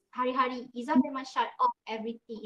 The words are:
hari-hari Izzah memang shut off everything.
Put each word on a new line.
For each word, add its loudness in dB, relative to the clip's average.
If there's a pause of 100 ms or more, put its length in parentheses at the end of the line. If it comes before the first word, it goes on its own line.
(140)
hari-hari -2
Izzah -2
memang -4
shut 0
off 4 (160)
everything. -8